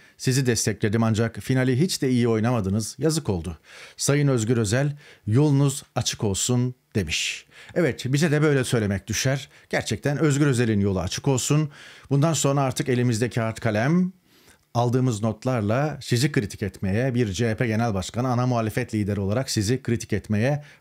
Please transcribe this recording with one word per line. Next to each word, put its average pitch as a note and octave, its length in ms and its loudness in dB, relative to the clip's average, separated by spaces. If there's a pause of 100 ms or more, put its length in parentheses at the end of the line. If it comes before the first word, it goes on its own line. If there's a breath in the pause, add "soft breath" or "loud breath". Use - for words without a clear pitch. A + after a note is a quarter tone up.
(180 soft breath)
sizi C3 280 0
destekledim A2+ 580 0
ancak A2+ 380 0
finali C3 380 2
hiç F#3 220 0
de C3+ 80 2
iyi A#2+ 180 2
oynamadınız. A2 720 0
Yazık D#3 320 -2
oldu. F2 280 -4 (400 loud breath)
Sayın C#3+ 300 2
Özgür A#2+ 300 2
Özel, B2+ 400 0 (300 loud breath)
yolunuz C#3 560 2 (120)
açık - 280 -4
olsun." B2 520 0 (200)
demiş. - 500 -4 (300 loud breath)
Evet, D#3+ 320 0
bize D3 240 2
de D3 100 2
böyle C#3+ 220 4
söylemek G#2 440 0
düşer. C3 420 -2 (200 loud breath)
Gerçekten C#3 480 -2
Özgür D3 300 2
Özel'in A#2 320 2
yolu G2 200 0
açık - 280 -4
olsun. C#3+ 420 0 (400 loud breath)
Bundan C#3+ 240 2
sonra C#3+ 280 0
artık C3+ 280 -2
elimizde B2 400 2
kağıt A2+ 300 -4
kalem, C#3+ 540 2 (600 soft breath)
aldığımız A#2+ 500 0
notlarla B2 800 -2
sizi B2+ 300 0
kritik A2 320 -4
etmeye, G#2+ 520 -2
bir A#2+ 120 0
C G#2+ 220 -2
H A2 60 -2
P B2+ 120 -2
Genel A2 260 0
Başkanı, G2+ 340 -4
ana B2 200 0
muhalefet A#2 460 -2
lideri G#2 260 -2
olarak G#2 300 -2
sizi A2+ 340 -2
kritik A2+ 300 -4
etmeye A2 500 -2 (180 loud breath)